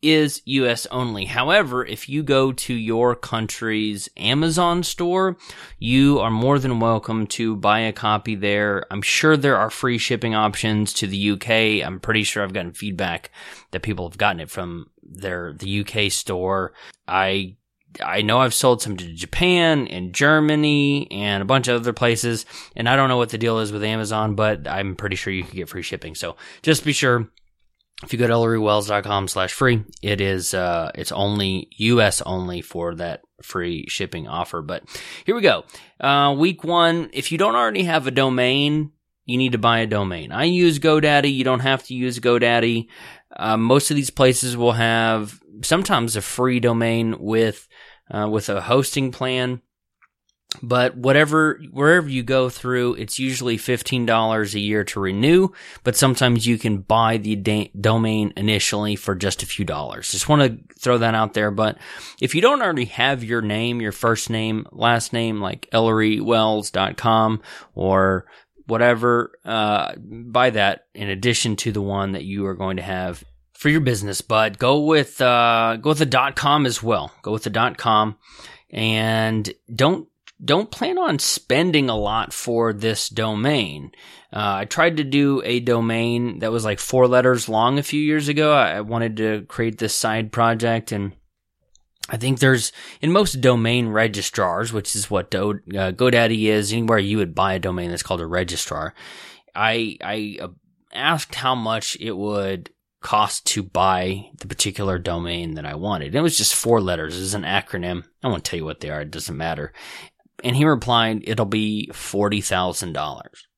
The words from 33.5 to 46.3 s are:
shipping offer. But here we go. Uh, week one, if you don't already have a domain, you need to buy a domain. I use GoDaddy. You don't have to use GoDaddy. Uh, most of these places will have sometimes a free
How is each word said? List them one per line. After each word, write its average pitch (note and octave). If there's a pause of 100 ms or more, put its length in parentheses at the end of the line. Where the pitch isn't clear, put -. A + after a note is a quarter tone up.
shipping E2+
offer. E2+
But D#2 (400)
here G#3+
we A#3+
go. A2+ (340)
Uh, C#3+
week E3+
one, E3
if C3+
you E3
don't G#3
already A3
have D#3+
a C3
domain, C3+ (320)
you B2
need C3
to A2+
buy A#2
a A2+
domain. F#2
I A2
use F3
GoDaddy. D3
You C3
don't B2+
have C3+
to C3
use B2
GoDaddy. A#2 (460)
Uh, A2
most B2
of D3+
these C3+
places B2+
will A#2+
have A2+ (220)
sometimes D3+
a G#2
free B2